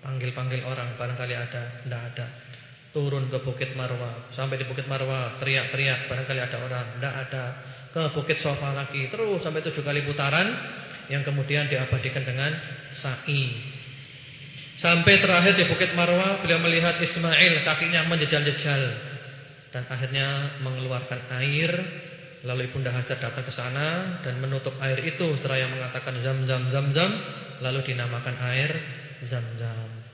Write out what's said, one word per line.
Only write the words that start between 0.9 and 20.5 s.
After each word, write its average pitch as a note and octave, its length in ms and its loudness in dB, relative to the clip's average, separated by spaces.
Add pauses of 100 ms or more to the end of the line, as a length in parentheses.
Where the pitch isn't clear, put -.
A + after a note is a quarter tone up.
barangkali B2 400 -4
ada, A#2+ 560 -6
ndak A#2+ 120 -4 (120)
ada. B2 140 -6 (680)
Turun C#3 400 0
ke B2+ 80 0
Bukit C3 320 -4
Marwa. A#2+ 580 -4
Sampai C3+ 300 -2
di B2 80 -4
Bukit B2+ 160 -4
Marwa, C3 560 -2
teriak-teriak, C3+ 640 2
barangkali C3 340 -2
ada B2 220 -2
orang, B2 260 -4 (140)
ndak C3+ 140 -2 (120)
ada. C3 180 -4 (440)
Ke D#3 240 0
Bukit C#3+ 260 0
Sofa C#3 380 0
lagi, C3+ 320 -2
terus G#3+ 320 0
sampai D#3 240 -2
tujuh D3+ 160 -2
kali C#3+ 240 0
putaran, D3 480 2 (560)
yang C#3 160 0
kemudian C#3+ 400 2
diabadikan C3 560 0
dengan C3+ 320 0 (400)
sa'i. C3 800 -2 (1000)
Sampai F3 480 8
terakhir F#3 360 8
di F3 80 6
Bukit E3+ 280 2
Marwa, F#3 480 4
beliau E3 160 4
melihat E3 400 4
Ismail, E3 640 6
kakinya E3 440 2
menjejal-jejal. D3 760 2 (920)
Dan B2+ 160 -4
akhirnya C#3 720 0